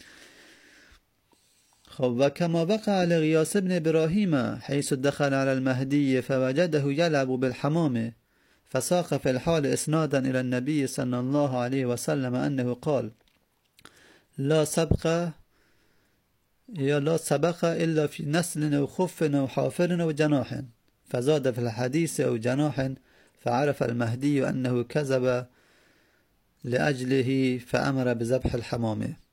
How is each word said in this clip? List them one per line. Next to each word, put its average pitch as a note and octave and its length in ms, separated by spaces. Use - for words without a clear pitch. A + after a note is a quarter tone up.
خب، B2+ 300
و C#3 120
کما E3 360
وقع G3+ 380
لغیاث D#3+ 520
ابن F#3 200
ابراهیم D#3+ 580
حیث C#3 380
دخل C#3 420
علی C3+ 160
المهدی C3+ 680
فوجده C#3 760
یلعب D3+ 340
بالحمام B2+ 840
فساق E3 440
فی C3+ 120
الحال C#3+ 380
اسنادا C#3+ 520
الی C3 200
النبی B2+ 480
صلی B2+ 280
الله C3 420
علیه B2+ 300
و A#2+ 100
سلم C3 380
انه C3 400
قال: A#2+ 360
"لا D3+ 260
سبق E3 680
یا D3 300
لا D#3 200
سبق D#3+ 460
الا E3 420
فی D3+ 200
نسل D3+ 480
او C#3+ 120
خف F3 360
او C#3+ 240
حافر E3+ 560
او D#3+ 100
جناح، C#3+ 500
فزاد C3 380
فی A#2 100
الحدیث B2+ 600
او B2+ 180
جناح C3 500
فعرف C3 440
المهدی B2 580
انه B2+ 440
کذب B2+ 640
لاجله C3 960
فامر B2+ 560
بذبح A#2+ 400
الحمام." A2+ 600